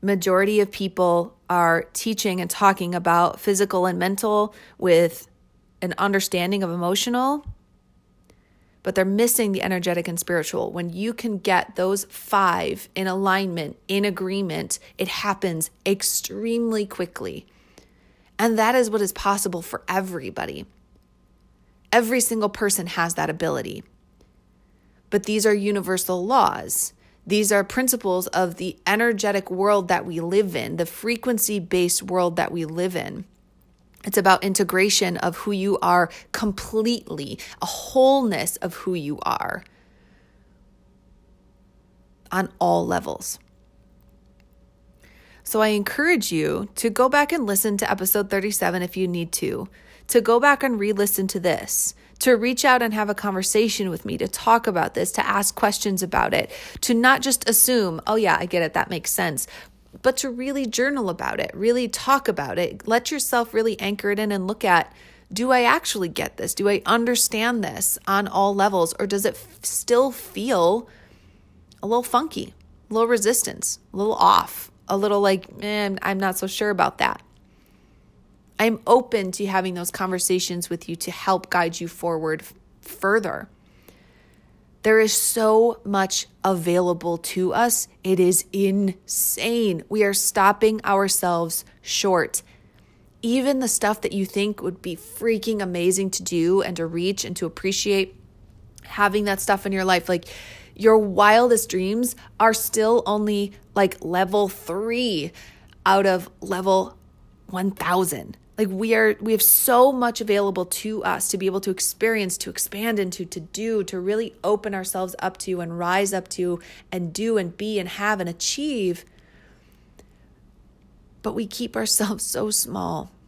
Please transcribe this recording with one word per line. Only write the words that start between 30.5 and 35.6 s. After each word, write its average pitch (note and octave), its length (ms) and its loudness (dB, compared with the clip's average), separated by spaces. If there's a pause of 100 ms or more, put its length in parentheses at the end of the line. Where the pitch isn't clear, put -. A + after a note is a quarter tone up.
in, D#3 220 -6
the E3+ 100 -2
frequency-based G3+ 1160 -2
world F3+ 320 0
that - 160 -2
we E3+ 120 -6
live F3 300 -4
in. - 300 -8 (800)
It's G3+ 140 0
about F#3+ 240 6
integration F#3+ 760 2
of E3+ 180 -2
who - 160 -4
you G3 280 0